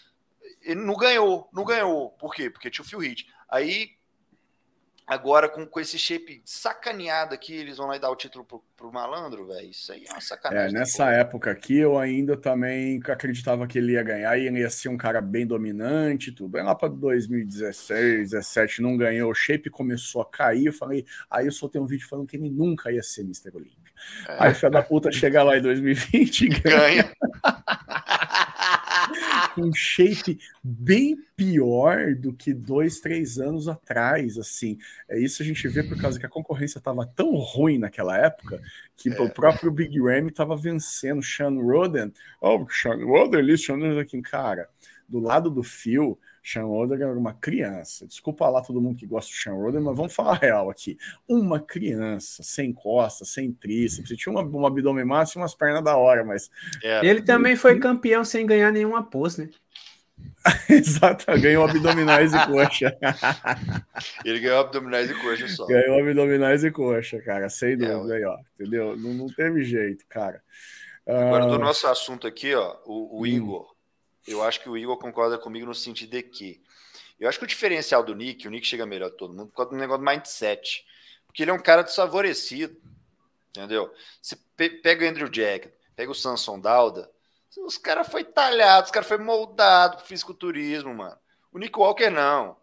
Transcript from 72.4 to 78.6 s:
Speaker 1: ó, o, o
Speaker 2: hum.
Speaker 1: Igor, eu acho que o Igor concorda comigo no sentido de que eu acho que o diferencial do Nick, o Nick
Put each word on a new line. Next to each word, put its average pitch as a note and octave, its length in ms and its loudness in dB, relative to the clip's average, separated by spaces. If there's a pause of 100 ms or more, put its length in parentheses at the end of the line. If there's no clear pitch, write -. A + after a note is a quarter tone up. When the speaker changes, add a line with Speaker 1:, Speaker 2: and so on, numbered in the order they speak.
Speaker 1:
ó, G2 300 0
o, A2 340 -10
o A2+ 40 -6
Speaker 2:
hum. A#2 40 -2
Speaker 1:
Igor, A2 460 -4 (540)
eu G#2+ 160 -4
acho A#2 180 0
que - 80 -16
o A#2 80 -6
Igor A#2+ 220 -4
concorda A#2 380 -2
comigo A#2 300 -12
no A#2+ 80 -10
sentido A2+ 380 -12
de B2 100 -8
que G2 380 -18 (580)
eu A2 100 -2
acho C#3+ 100 -2
que B3 60 -12
o A#3 40 -8
diferencial D#3 560 0
do A2 100 -8
Nick, B2 320 -12
o G#2 40 -12
Nick A#2 160 -8